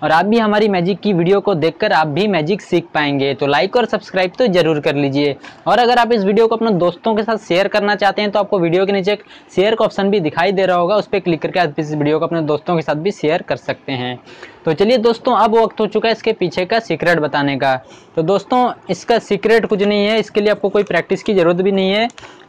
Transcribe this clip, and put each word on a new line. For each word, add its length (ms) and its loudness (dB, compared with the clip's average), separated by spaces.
और 80 0
आप 140 2
भी 140 2
हमारी 300 2
Magic 300 0
की 140 0
वीडियो 280 2
को 160 0
देखकर 360 0
आप 160 2
भी 200 0
Magic 320 -2
सीख 320 -2
पाएंगे। 400 0
तो 140 -2
like 280 0
और 120 2
subscribe 520 -4
तो 100 2
ज़रूर 300 2
कर 160 -2
लीजिए। 400 0
और 120 2
अगर 180 2
आप 140 0
इस 120 2
वीडियो 240 4
को 80 0
अपने 220 0
दोस्तों 380 0
के 80 -2
साथ 160 -2
share 280 0
करना 300 0
चाहते 240 0
हैं, 100 -2
तो 80 0
आपको 200 0
वीडियो 260 2
के 60 -2
नीचे 220 0
एक 100 -6
share 200 2
का 100 2
ऑप्शन 240 -2
भी 120 2
दिखाई 300 0
दे 140 0
रहा 120 2
होगा, 180 0
उस 120 -2
पर 120 -2
क्लिक 220 -2
करके 180 -4
आप 200 -2
इस 100 -6
वीडियो 300 0
को 60 0
अपने 160 -4
दोस्तों 340 -2
के 60 0
साथ 140 -4
भी 160 -2
share 300 -2
कर 140 -6
सकते 360 -8
हैं। 280 -6
तो 80 0
चलिए 240 2
दोस्तों, 380 0
अब 200 2
वक्त 240 2
हो 80 0
चुका 220 -2
है 40 0
इसके 200 -2
पीछे 320 -2
का 140 0
secret 400 0
बताने 380 -2
का। 180 0
तो 80 0
दोस्तों, 360 0
इसका 300 -2
secret 460 0
कुछ 160 -2
नहीं 240 2
है, 140 0
इसके 220 -2
लिए 100 2
आपको 180 -2
कोई 140 2
practice 400 -2
की 100 -2
ज़रूरत 240 4
भी 140 2
नहीं 200 0
है। 160 0